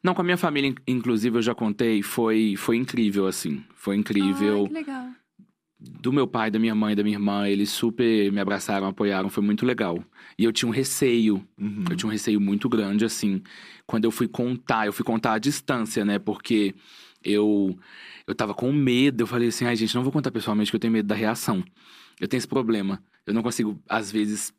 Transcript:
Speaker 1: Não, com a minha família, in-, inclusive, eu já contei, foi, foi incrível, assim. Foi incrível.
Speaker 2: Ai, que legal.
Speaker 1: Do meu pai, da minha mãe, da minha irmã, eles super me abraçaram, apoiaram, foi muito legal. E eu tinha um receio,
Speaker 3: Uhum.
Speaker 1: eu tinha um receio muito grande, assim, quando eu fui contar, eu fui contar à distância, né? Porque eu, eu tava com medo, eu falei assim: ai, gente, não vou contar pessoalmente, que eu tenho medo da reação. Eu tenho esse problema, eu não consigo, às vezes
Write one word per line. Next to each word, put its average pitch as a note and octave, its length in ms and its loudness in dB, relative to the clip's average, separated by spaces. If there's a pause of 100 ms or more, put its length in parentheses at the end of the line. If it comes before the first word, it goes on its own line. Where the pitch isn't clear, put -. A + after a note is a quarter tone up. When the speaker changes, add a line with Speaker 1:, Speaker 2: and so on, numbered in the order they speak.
Speaker 1:
Não, F3+ 120 2
com F3+ 80 -2
a - 20 0
minha F3+ 140 2
família, C#3+ 320 0
in-, C3 40 -6 (220)
inclusive, A#2 420 0
eu A#2 40 2
já A#2 120 0
contei, A2 480 0
foi, A2 540 2
foi A#2 200 0
incrível, A2 500 0
assim. D#2 360 -4 (140)
Foi G2+ 180 -4
incrível. G2+ 680 2
Speaker 2:
Ai, G2 60 0
que D4+ 60 -6
legal. C4+ 320 -8 (720)
Speaker 1:
Do B2+ 320 -4
meu C#3 140 4
pai, A2 240 -2
da G#2+ 80 0
minha A2+ 160 2
mãe, G#2+ 220 2
da G#2 80 2
minha G#2 100 0
irmã, G2+ 340 0
eles G2+ 220 0
super A2+ 600 2
me G2+ 80 0
abraçaram, G2 480 -2
apoiaram, G2 420 -2
foi G#2 140 -2
muito G#2 200 0
legal. G#2+ 380 -2 (340)
E G2 60 0
eu A2+ 100 4
tinha A#2 160 -2
um A2+ 40 -2
receio, A#2 720 2 (120)
Speaker 3:
Uhum. G2+ 320 -6
Speaker 1:
eu E2+ 80 0
tinha A2+ 120 -4
um - 20 -2
receio G#2+ 300 0
muito G2+ 280 0
grande, G#2+ 360 2
assim, G2+ 360 -2 (460)
quando A2+ 180 0
eu A2+ 60 4
fui A2+ 160 -2
contar, A#2+ 600 -2
eu G2+ 60 -2
fui - 120 -4
contar A2+ 300 0
à A2 40 0
distância, A#2 680 -2
né? G2+ 140 2
Porque G2+ 560 0 (500)
eu, G2+ 540 2 (480)
eu G2 80 -4
tava G#2 200 -2
com B2+ 180 -2
medo, C3 500 4
eu A2 60 2
falei A#2+ 220 0
assim: A#2+ 160 -2
ai, A#2+ 100 0
gente, A2 180 0
não B2 80 0
vou C3+ 80 0
contar C3+ 220 -2
pessoalmente, G#2+ 400 0
que - 20 -2
eu G#2 60 0
tenho A#2 120 0
medo G#2+ 140 2
da G#2 80 0
reação. G#2+ 480 -2 (580)
Eu - 60 -4
tenho B2+ 120 -2
esse A#2 100 -6
problema, A2 520 -2 (240)
eu G#2 80 -4
não A2+ 100 0
consigo, G#2 460 -2
às G#2+ 220 -2
vezes G#2 480 -2